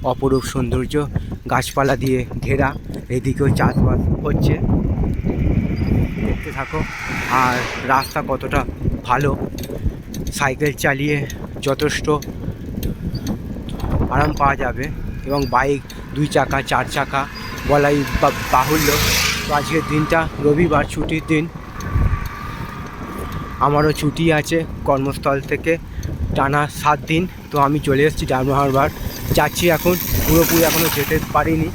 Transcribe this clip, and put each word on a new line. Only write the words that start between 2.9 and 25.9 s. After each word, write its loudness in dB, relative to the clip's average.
এদিকেও 0
চাষবাস 4
হচ্ছে, 2
দেখতে -4
থাকো। -4
আর 2
রাস্তা 0
কতটা -2
ভালো, 2
সাইকেল 0
চালিয়ে 0
যথেষ্ট 0
আরাম 2
পাওয়া 4
যাবে -2
এবং 0
বাইক, 2
দুই 0
চাকা, 2
চার 0
চাকা -2
বলাই 6
বা-, 2
বাহুল্য। 4
তো -4
আজকের 0
দিনটা 2
রবিবার, 4
ছুটির -2
দিন, 2
আমারও 4
ছুটি 0
আছে 2
কর্মস্থল 0
থেকে -2